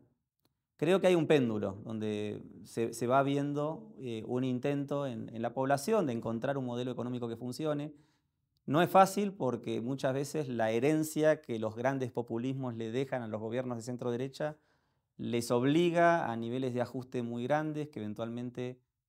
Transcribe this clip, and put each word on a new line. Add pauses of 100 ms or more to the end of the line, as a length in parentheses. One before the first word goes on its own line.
(800)
Creo
que
hay
un
péndulo
donde (220)
se,
se
va
viendo,
eh,
un
intento
en,
en
la
población
de
encontrar
un
modelo
económico
que
funcione. (760)
No
es
fácil
porque
muchas
veces
la
herencia
que
los
grandes
populismos
le
dejan
a
los
gobiernos
de
centro
derecha (600)
les
obliga
a
niveles
de
ajuste
muy
grandes
que
eventualmente (300)